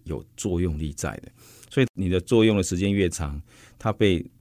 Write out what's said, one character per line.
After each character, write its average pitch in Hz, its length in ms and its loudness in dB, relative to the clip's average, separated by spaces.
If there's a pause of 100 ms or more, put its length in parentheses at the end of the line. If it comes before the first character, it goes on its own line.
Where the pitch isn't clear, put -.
有 69 200 -10 (100)
作 87 240 -2
用 85 200 -2
力 78 140 -4
在 - 240 -8
的， - 140 -18 (380)
所 135 140 2
以 - 100 4
你 92 160 -4
的 92 100 2
作 113 240 4
用 110 140 4
的 95 60 2
时 90 120 -4
间 98 160 0
越 98 160 2
长， 73 320 -6 (380)
它 110 160 -4
被 95 320 2 (160)